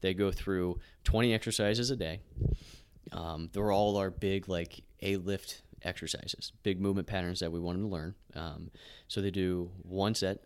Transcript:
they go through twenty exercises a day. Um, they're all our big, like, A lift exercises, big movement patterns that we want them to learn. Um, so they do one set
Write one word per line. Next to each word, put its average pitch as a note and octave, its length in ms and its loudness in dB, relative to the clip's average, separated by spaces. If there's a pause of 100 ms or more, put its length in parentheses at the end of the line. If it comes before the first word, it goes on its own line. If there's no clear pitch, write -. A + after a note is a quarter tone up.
they F#2 120 4
go G2 180 4
through F2+ 480 0 (240)
twenty A2+ 300 6
exercises A2 560 2
a C3+ 60 0
day. F2 260 -4 (880)
Um, E2 420 -6
they're G#2 180 2
all G#2 260 6
our G2 120 2
big, G2 380 -2
like, F2 340 -4 (200)
A G2 160 0
lift F#2+ 460 -6 (180)
exercises, - 720 -6 (100)
big F#2+ 160 0
movement G2 280 2
patterns F2+ 340 -2
that E2 100 -2
we E2+ 80 -4
want F2 200 -2
them G#2 100 -2
to F#2+ 40 -4
learn. E2+ 220 -6 (200)
Um, D#2+ 360 -8 (360)
so - 140 -4
they G2 100 0
do F2+ 400 0 (100)
one G2 340 0
set F#2+ 300 -2